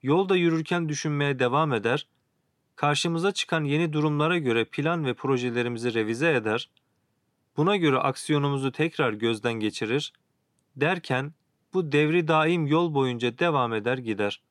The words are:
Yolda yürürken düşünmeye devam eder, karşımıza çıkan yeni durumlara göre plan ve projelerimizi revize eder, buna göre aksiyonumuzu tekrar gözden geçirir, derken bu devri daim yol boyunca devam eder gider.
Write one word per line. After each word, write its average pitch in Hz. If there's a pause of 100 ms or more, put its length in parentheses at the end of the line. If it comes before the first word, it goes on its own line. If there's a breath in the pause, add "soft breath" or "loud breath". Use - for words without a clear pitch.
Yolda 185
yürürken 170
düşünmeye 143
devam 135
eder, 117 (680)
karşımıza 165
çıkan 160
yeni 151
durumlara 151
göre 117
plan 160
ve 127
projelerimizi 120
revize 117
eder, 110 (880)
buna 185
göre 151
aksiyonumuzu 139
tekrar 156
gözden 113
geçirir, 113 (640)
derken 147 (400)
bu 165
devri 151
daim 160
yol 160
boyunca 123
devam 139
eder 117
gider. 104